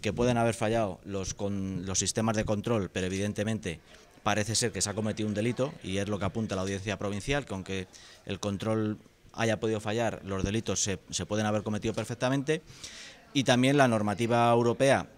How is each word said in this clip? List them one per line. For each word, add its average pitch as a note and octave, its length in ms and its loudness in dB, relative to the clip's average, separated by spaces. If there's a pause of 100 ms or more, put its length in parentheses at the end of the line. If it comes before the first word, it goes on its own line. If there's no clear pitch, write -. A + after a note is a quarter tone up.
que G2+ 120 -2
pueden A#2+ 240 2
haber A#2 160 4
fallado G#2+ 500 0
los, F#2+ 300 -6
con, F#2+ 540 -4
los F#2 100 -2
sistemas A2 380 0
de G#2+ 100 0
control, G#2 460 0
pero F#2 160 -2
evidentemente... G2+ 720 -2 (420)
Parece G#2+ 320 0
ser A2 180 0
que F#2 120 -2
se G2+ 80 -2
ha - 20 -6
cometido G#2+ 340 -2
un G#2 60 -2
delito, A#2+ 480 0
y F#2+ 160 -4
es G2 100 0
lo G#2 120 -2
que G2+ 60 -2
apunta G2+ 300 -2
la F#2 60 -2
Audiencia G2 380 -4
Provincial, G#2 440 -2
que G2+ 120 -8
aunque F#2+ 320 -6 (400)
el G2 120 -4
control G#2+ 600 -2 (380)
haya A2 220 0
podido A2 220 0
fallar, G#2+ 420 -2
los F#2+ 220 -2
delitos G2+ 360 -2
se, F#2+ 160 -2 (120)
se - 160 -4
pueden G#2+ 200 -2
haber G#2+ 160 0
cometido G#2+ 320 -4
perfectamente. C3 680 -2 (720)
Y C3+ 100 2
también B2+ 320 6
la C3+ 140 8
normativa A2+ 600 2
europea A#2+ 680 4